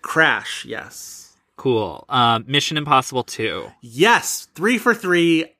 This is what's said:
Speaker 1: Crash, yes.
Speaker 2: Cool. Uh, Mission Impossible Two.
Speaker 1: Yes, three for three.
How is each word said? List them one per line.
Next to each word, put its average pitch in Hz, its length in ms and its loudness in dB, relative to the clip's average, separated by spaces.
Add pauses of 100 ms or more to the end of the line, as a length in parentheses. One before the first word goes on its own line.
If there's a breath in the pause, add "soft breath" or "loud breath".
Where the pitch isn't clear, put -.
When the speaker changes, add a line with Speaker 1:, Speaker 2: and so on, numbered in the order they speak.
Speaker 1:
Crash, 139 600 -2
yes. - 680 -14 (220)
Speaker 2:
Cool. 107 520 -2
Uh, 117 380 4
Mission 143 300 -2
Impossible 135 480 2
Two. 92 460 -6 (100)
Speaker 1:
Yes, 156 760 0
three 214 240 0
for 233 160 2
three. 170 520 2 (140)